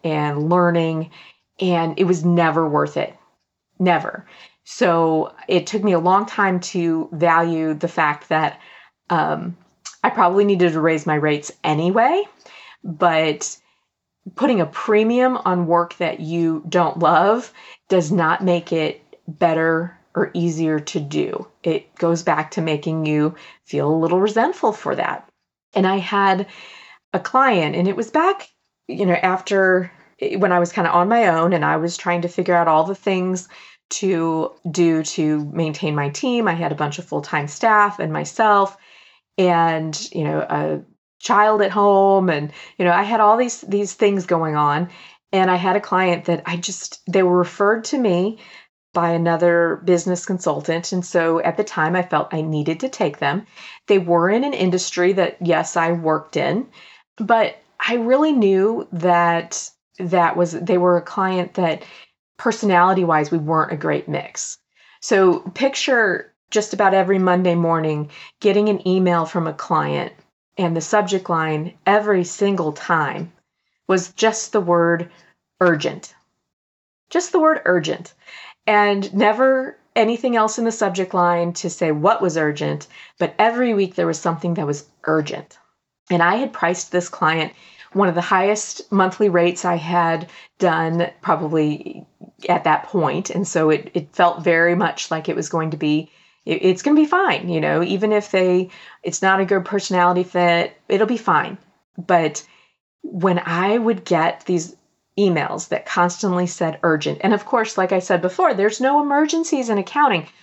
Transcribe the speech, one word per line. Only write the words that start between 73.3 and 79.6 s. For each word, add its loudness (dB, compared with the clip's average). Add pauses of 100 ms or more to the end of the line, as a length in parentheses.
was 0
just 0
the 2
word 2 (500)
urgent. 0 (960)
Just -2
the 2
word 4
urgent. -2 (520)
And 2
never 2 (180)